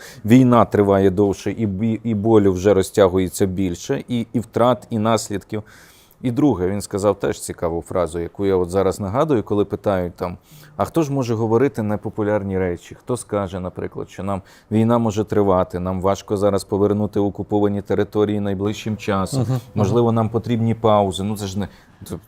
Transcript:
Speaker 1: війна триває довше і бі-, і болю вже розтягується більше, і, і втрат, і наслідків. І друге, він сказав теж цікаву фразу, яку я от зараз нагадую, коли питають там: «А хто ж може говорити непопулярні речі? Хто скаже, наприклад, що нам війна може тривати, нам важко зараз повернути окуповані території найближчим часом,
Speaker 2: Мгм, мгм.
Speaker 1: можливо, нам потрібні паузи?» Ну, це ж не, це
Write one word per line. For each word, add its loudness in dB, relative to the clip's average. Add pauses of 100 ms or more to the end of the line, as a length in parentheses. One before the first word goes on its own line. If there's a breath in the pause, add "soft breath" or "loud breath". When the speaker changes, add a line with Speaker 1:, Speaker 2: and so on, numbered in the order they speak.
(240 loud breath)
Speaker 1:
війна 6
триває 4
довше 0
і -4
бі-, -2
і -2
болю 4
вже 4
розтягується 2
більше, -4
і, -4
і -2
втрат, 0
і -4
наслідків. -4 (600 loud breath)
І -2
друге, 0
він -4
сказав -2
теж -4
цікаву -6
фразу, -4
яку -6
я 2
от 0
зараз 0
нагадую, -2
коли 0
питають -4
там: -8 (400 loud breath)
«А 0
хто -2
ж -4
може -2
говорити 0
непопулярні -2
речі? -6
Хто -6
скаже, -6
наприклад, -10
що -14
нам -6 (280 soft breath)
війна 4
може 0
тривати, 2
нам -4
важко -2
зараз 0
повернути 0
окуповані -2
території 0
найближчим -4
часом, -2
Speaker 2:
Мгм, -2
мгм. -2 (140)
Speaker 1:
можливо, 2
нам 0
потрібні -2
паузи?» 2
Ну, -4
це -6
ж -6
не, -6 (360 soft breath)
це -10 (140)